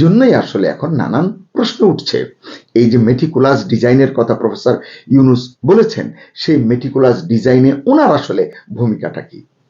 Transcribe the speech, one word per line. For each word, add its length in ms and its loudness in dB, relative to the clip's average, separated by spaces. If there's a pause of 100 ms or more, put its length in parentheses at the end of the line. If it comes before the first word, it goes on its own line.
জন্যই 320 4
আসলে 340 -2
এখন 220 -6 (100)
নানান 260 -2 (260)
প্রশ্ন 280 -4 (120)
উঠছে। 260 -6 (560)
এই 160 4
যে 80 4
মেটিকুলাস 600 2 (140)
ডিজাইনের 460 2
কথা 160 0
প্রফেসর 400 -2 (400)
ইউনূস 280 4 (240)
বলেছেন, 400 2 (280)
সেই 240 -2 (100)
মেটিকুলাস 480 0 (140)
ডিজাইনে 400 2 (160)
ওনার 320 2
আসলে 240 -4 (340)
ভূমিকাটা 520 -6
কি? 100 -20 (320)